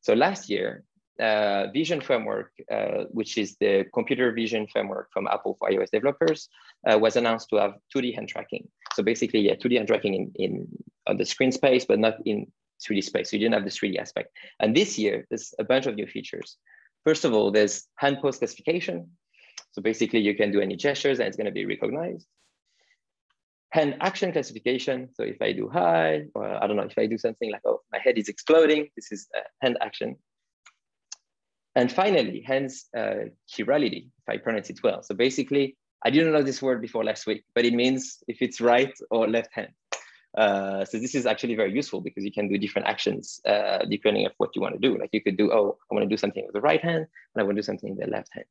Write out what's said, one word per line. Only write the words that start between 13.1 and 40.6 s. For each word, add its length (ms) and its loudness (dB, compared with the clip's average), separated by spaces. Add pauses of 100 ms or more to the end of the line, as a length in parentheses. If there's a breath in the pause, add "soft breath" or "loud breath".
So 60 -2
you 40 0
didn't 140 2
have 100 0
the 60 -6
three 200 -2
D 80 -2
aspect. 300 -8 (300 loud breath)
And 160 2
this 240 2
year, 300 0
there's 300 -8
a 40 -2
bunch 240 2
of 80 -4
new 120 -6
features. 500 -12 (480 soft breath)
First 200 4
of 80 4
all, 180 4
there's 440 2
hand 260 0
pose 160 0
classification. 720 -4 (600 loud breath)
So 100 -12
basically, 380 0
you 160 2
can 160 2
do 100 2
any 140 -2
gestures, 440 0
and 80 0
it's 100 -8
gonna 140 -4
be 140 -6
recognized. 640 -6 (1400)
Hand 280 0
action 320 -2
classification. 840 -4
So 100 -8
if 180 -8
I 100 0
do 180 -4
hi, 540 2 (100)
or 300 -4
I 20 0
don't 100 0
know, 80 0
if 140 -6
I 80 2
do 140 -4
something 320 -4
like, 140 -10
"Oh, 160 2 (100)
my 80 -4
head 180 2
is 120 -4
exploding," 680 4
this 160 -14
is 240 -12
a 60 -4 (200)
hand 200 2
action. 340 -6 (1600)
And 160 4
finally, 500 2
hands, 560 -4
uh, 320 -4 (180)
chirality, 600 0
if 200 -18
I 100 -4
pronounce 320 -4
it 140 -12
well. 200 0
So 120 -8
basically, 600 0 (280)
I 40 4
didn't 240 4
know 100 4
this 180 -2
word 200 0
before 220 -4
last 240 -4
week, 160 -4 (120)
but 100 4
it 80 4
means 540 0
if 140 -6
it's 180 -4
right 340 4 (180)
or 160 2
left 260 -2
hand. 200 -10 (640 loud breath)
Uh, 480 2